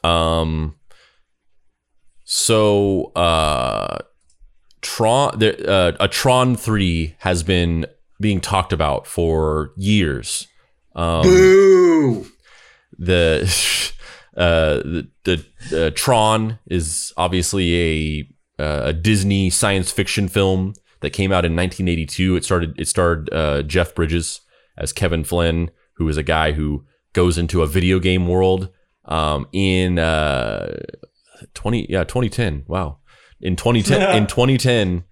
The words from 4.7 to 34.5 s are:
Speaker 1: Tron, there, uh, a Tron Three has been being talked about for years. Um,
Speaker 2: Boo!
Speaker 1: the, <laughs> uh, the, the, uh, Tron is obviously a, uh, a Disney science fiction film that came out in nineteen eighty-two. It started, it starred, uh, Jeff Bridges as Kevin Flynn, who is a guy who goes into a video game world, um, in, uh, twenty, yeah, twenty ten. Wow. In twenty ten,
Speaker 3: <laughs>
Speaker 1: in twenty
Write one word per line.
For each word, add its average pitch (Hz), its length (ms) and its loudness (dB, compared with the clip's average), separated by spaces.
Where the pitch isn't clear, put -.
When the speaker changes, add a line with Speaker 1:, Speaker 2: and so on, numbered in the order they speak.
Speaker 1:
Tron, 120 560 0
there, 107 180 2
uh, 90 320 4
a 101 80 2
Tron 127 480 2
Three 87 640 -2
has 90 240 -2
been 85 420 0
being 101 220 0
talked 95 320 -2
about 76 320 -2
for 78 720 -2
years. 95 720 0
Um, 82 280 0
Speaker 2:
Boo! 185 1000 6
Speaker 1:
the, 85 460 2
<laughs> - 960 -6
uh, 82 400 2
the, 80 300 -6
the, 82 640 -4
uh, - 60 0
Tron 110 640 0
is 80 480 -4
obviously 90 600 0
a, 73 40 -4
uh, 76 220 -4
a 80 80 -2
Disney 98 560 2
science 98 420 0
fiction 101 360 -2
film 95 460 0
that 73 100 -4
came 98 200 -2
out 90 140 2
in 82 100 0
nineteen 90 320 -2
eighty-two. 87 480 0
It 78 80 -2
started, 85 360 -2
it 82 80 -6
starred, 85 440 0
uh, 73 320 0
Jeff 82 300 -2
Bridges 82 480 -4
as - 160 -6
Kevin 82 300 -2
Flynn, 85 460 -2
who 80 140 -2
is 76 80 -2
a 76 60 -4
guy 78 300 0
who 73 320 -4
goes 87 240 2
into 85 240 0
a 78 60 2
video 90 320 2
game 92 280 0
world, 92 420 0
um, 76 460 -4
in, 92 480 0
uh, 64 760 -2
twenty, 113 360 -4
yeah, 92 140 0
twenty 120 260 -2
ten. 78 380 -4
Wow. 80 300 -6
In 90 140 -2
twenty 117 260 2
ten, 185 340 2
Speaker 3:
<laughs> - 20 4
Speaker 1:
in 104 100 2
twenty 131 320 2